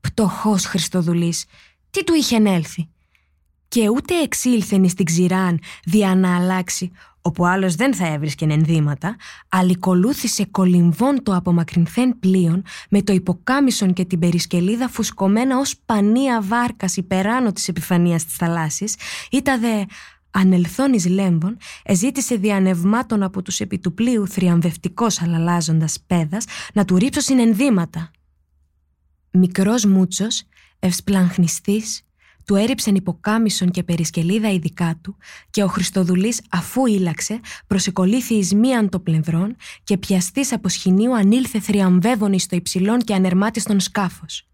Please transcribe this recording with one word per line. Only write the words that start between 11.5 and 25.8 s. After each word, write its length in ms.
πλοίον, 440
με 120
το 100
υποκάμισον 800
και 120
την 140
περισκελίδα 680
φουσκωμένα 720
ως 180
πανία 560
βάρκας 540
υπεράνω 560
της 160
επιφανείας 560
της 100
θαλάσσης, 600
ήτα 280
δε 260
ανελθόν 640
εις 140
λέμβον, 500
εζήτησε 540
διανευμάτων 880
από 200
τους 180
επί 180
του 160
πλοίου 340
θριαμβευτικός 960
αλλαλάζοντας 840